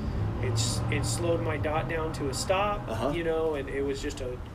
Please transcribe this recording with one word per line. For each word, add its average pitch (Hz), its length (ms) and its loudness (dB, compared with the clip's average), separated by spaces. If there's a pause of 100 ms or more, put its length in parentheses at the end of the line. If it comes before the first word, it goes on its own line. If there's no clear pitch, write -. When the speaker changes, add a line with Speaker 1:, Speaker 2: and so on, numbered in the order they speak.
(420)
Speaker 1:
It's, - 480 2
it - 160 2
slowed 170 380 2
my 156 140 0
dot 151 300 0
down 160 260 0
to 143 160 -2
a 123 40 0
stop, 202 560 2
Speaker 2:
Uh-huh. 113 220 0
Speaker 1:
you 170 120 0
know, 160 320 2
and 135 140 -4
it 139 160 -2
was 139 160 -2
just 143 200 -4
a 123 160 -4 (180)